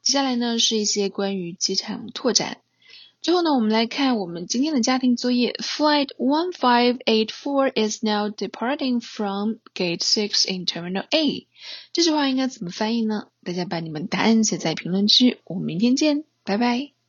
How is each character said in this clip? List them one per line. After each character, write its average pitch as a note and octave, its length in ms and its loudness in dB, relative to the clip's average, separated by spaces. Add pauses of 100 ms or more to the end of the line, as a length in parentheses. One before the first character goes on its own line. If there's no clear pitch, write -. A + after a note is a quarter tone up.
接 - 100 -2
下 C#4 100 2
来 B3+ 140 0
呢， A#3 240 0
是 A3+ 160 2
一 G#3+ 80 0
些 G3+ 240 0
关 G3 280 -4
于 E3+ 160 -6
机 F#3+ 220 -4
场 - 380 -6
拓 - 200 -2
展。 - 300 0 (640)
最 E4 80 2
后 F4+ 80 4
呢， D#4+ 100 2
我 C#4 60 4
们 G#3+ 120 2
来 A3+ 160 2
看 C4 320 0
我 F#3+ 80 -4
们 E3+ 200 -8
今 A#3+ 160 -2
天 D#4 100 0
的 C4+ 80 2
家 B3+ 200 2
庭 B3 160 4
作 B3 160 -2
业。 B3 260 2
Flight D4 580 0
one D4+ 360 0
five A#3+ 540 4
eight A3 240 2
four C4+ 440 0
is G#3+ 300 -2
now G#3+ 260 0
departing B3 680 -4
from G#3 560 -4 (180)
gate F3 240 -2
six - 500 0
in F#3 160 -6
terminal F3 460 -6
A。 D4 380 0 (440)
这 E4+ 120 2
句 E4 80 4
话 D4 160 2
应 C4 80 0
该 C4 100 0
怎 B3+ 160 -8
么 F3 80 -6
翻 A3 260 -2
译 A3+ 80 0
呢？ G#3+ 220 -4 (160)
大 F3+ 100 -6
家 F3+ 120 -4
把 F#3 160 -4
你 E3 100 -8
们 D#3 160 -6
答 - 140 -4
案 A3+ 240 4
写 - 140 0
在 D#3+ 180 -2
评 - 160 -6
论 G3 160 2
区， B3 340 6
我 - 140 -10
们 F3 80 -4
明 D#3 160 -4
天 B3 160 4
见， D4+ 260 2 (220)
拜 G3 120 -2
拜。 A#3+ 400 -2 (140)